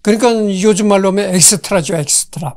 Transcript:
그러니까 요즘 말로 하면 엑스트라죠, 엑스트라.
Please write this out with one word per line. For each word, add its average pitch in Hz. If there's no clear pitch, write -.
그러니까 233
요즘 214
말로 196
하면 190
엑스트라죠, 180
엑스트라. 147